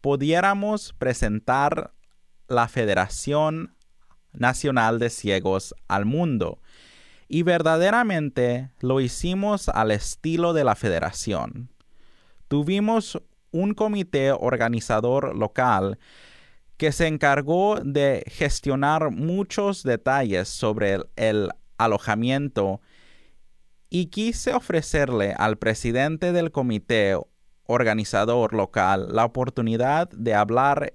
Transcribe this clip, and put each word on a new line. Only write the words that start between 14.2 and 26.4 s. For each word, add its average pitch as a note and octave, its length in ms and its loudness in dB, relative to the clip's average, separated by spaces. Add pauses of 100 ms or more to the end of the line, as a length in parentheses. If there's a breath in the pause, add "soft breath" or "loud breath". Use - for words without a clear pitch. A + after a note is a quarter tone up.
organizador A#2+ 1040 0
local G#2 640 0 (800 soft breath)
que D#3 160 0
se E3 140 0
encargó D#3 720 2
de C#3 460 0
gestionar C#3+ 840 0
muchos F#3+ 720 -2
detalles A#2+ 680 0
sobre G#2+ 420 0
el, F#2+ 140 -2 (100)
el G#2+ 320 0 (300)
alojamiento, A2+ 1040 0 (1080 soft breath)
y F3 180 -2
quise A3+ 460 -4
ofrecerle C#3+ 880 0
al G#2+ 180 0
presidente C3+ 760 0
del E3+ 200 0